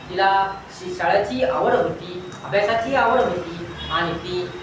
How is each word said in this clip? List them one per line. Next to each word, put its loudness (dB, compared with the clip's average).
तिला 4
शि-, -8
शाळेची 2
आवड 2
होती, -2
अभ्यासाची 2
आवड 4
होती -2
आणि 0
ती -4